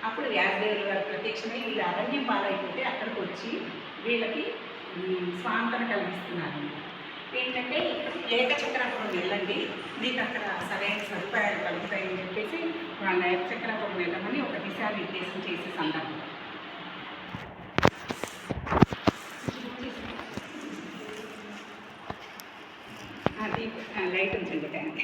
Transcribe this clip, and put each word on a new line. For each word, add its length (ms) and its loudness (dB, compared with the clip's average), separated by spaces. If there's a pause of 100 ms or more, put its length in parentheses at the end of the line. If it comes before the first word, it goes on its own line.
అప్పుడు 200 0
వ్యాసదేవుల 600 4
వారు 160 4
ప్రత్యక్షమై, 560 -2
"వీళ్ళు 220 0
అరణ్యం 420 2
పాలైపోతే 580 2
అక్కడికి 380 0
వచ్చి 400 -2 (440)
వీళ్ళకి, 400 4 (520)
ఉమ్, 440 0
స్వాంతన 520 2
కలిగిస్తున్నారన్నమాట." 960 -2 (480)
ఏంటంటే, 400 2
"ఇప్పుడు 580 2
ఏకచక్రాపురం 840 4
వెళ్ళండి, 500 2 (320)
మీకు 200 2
అక్కడ 200 0
సరైన 580 0
సదుపాయాలు 680 2
కలుగుతాయని" 560 0
చెప్పేసి 360 -2 (480)
వాళ్ళ 220 6
ఏకచక్రాపురం 680 2
వెళ్ళమని 460 2
ఒక 80 0
దిశానిర్దేశం 1040 -2
చేసే 260 -4
సందర్భం. 420 0 (4000)
ఆ, 160 2
దీప-, 420 -2
ఆ, 60 2
లైట్ 320 2
ఉంచండి, 320 0
ఫ్యాన్. 240 -4 (120)